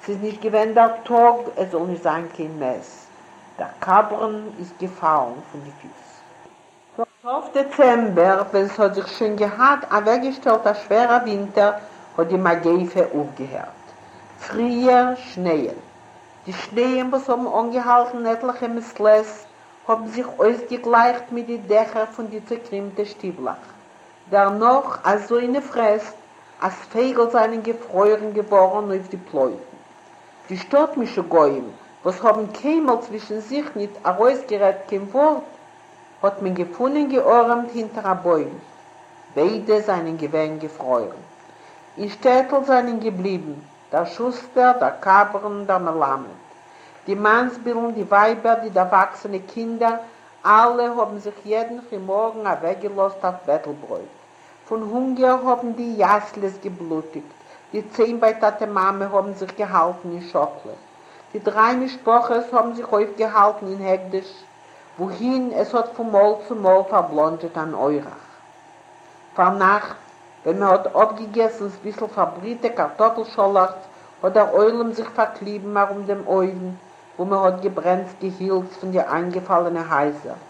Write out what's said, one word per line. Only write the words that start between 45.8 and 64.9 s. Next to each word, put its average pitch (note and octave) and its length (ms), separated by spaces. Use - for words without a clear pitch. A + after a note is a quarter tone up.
די G3 100
מאנסבילן, A#3 760
די G#3+ 120
ווייבער, A3+ 560
די A3+ 100
דערוואקסענע F#3+ 680
קינדער, A3+ 480
אלע A#3+ 380
האבן A3+ 340
זיך G#3 280
יעדן A3+ 440
פרימארגן G#3+ 580
אוועקגעלאזט G3 800
אויף F3+ 100
בעטלברויט. C#3+ 680
פון A3 140
הונגער B3+ 640
האבן A#3+ 260
די A#3 240
יאסלעס G3+ 680
געבלוטיגט. E3 600
די G#3 100
ציין A3+ 380
ביי A3 200
טאטע G#3+ 260
מאמע G3 400
האבן G3 280
זיך F#3 240
געהאלטן F3+ 540
אין F3 100
שאקלע. - 520
די G#3+ 60
דריי G#3+ 360
משפחות A#3+ 800
האבן A#3 200
זיך A#3 180
אויפגעהאלטן G#3 760
אין F#3+ 260
הקדש, F#3+ 500